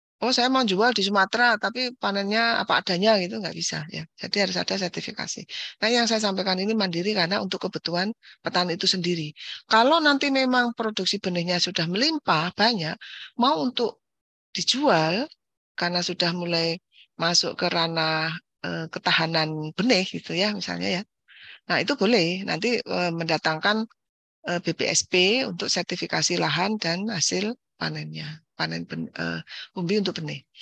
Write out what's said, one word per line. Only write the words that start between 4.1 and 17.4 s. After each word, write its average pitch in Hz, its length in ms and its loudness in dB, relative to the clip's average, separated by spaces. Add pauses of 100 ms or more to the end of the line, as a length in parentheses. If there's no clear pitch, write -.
Jadi - 240 -4
harus 185 160 -2
ada 185 160 -2
sertifikasi. - 640 -6 (400)
Nah, 214 80 2
yang 240 140 4
saya 220 180 2
sampaikan 190 400 0
ini 214 160 0
mandiri 190 380 0
karena 190 240 0
untuk 190 240 -4
kebutuhan 180 480 -2 (320)
petani 180 340 0
itu 190 140 -2
sendiri. 170 400 -2 (400)
Kalau 247 320 6
nanti 285 260 4
memang 254 460 2
produksi 214 420 -2
benihnya 180 460 -2
sudah 175 240 -2
melimpah, 190 640 0
banyak, 202 460 0 (400)
mau 285 240 2
untuk 247 400 -4 (480)
dijual, 196 800 2 (480)
karena 175 240 0
sudah 175 320 -2
mulai 170 400 -2 (400)
masuk 170 400 0